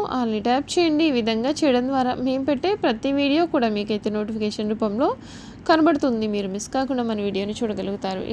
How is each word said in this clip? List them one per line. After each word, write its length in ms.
ఆల్ని 320
ట్యాప్ 260
చేయండి. 360
ఈ 80
విధంగా 420
చేయడం 320
ద్వారా 220
మేము 240
పెట్టే 240
ప్రతి 340
వీడియో 240
కూడా 220
మీకైతే 400
నోటిఫికేషన్ 580
రూపంలో 360
కనబడుతుంది. 640
మీరు 220
మిస్ 200
కాకుండా 360
మన 160
వీడియోని 320
చూడగలుగుతారు. 720